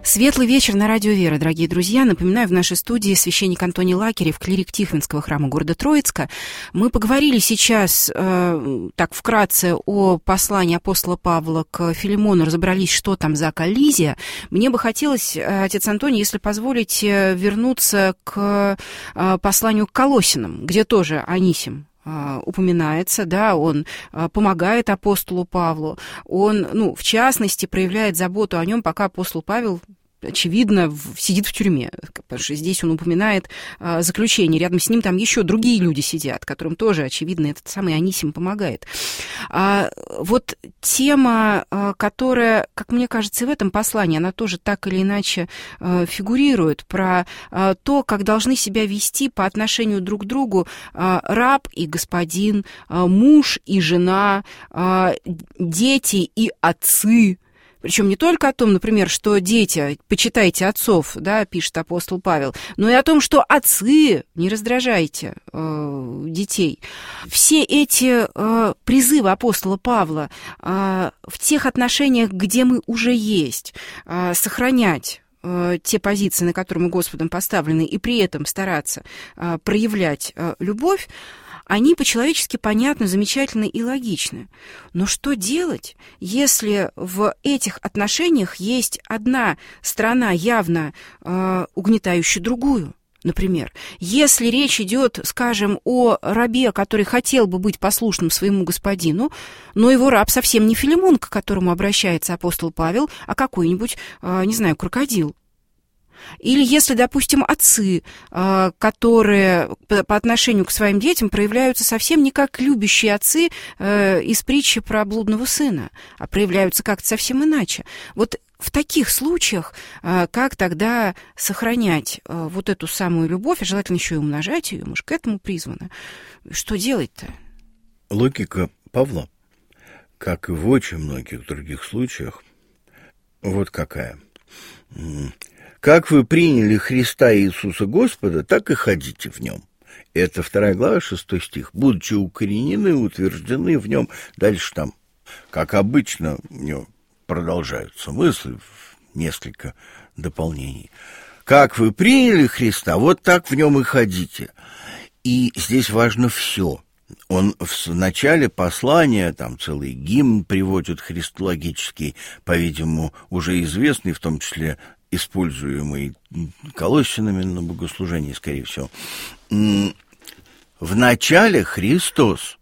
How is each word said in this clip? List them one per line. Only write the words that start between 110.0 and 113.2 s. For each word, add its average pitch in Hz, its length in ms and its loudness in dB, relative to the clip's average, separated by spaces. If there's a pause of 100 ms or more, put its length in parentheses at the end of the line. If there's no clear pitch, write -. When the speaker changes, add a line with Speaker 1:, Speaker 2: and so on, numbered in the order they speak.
Speaker 1:
по 208 140 0
отношению 226 480 2
к - 80 -6
своим 202 260 2
детям 233 320 0
проявляются 226 540 0
совсем 285 400 2
не 269 80 2
как 277 260 0
любящие 220 560 2
отцы, 320 360 2 (280)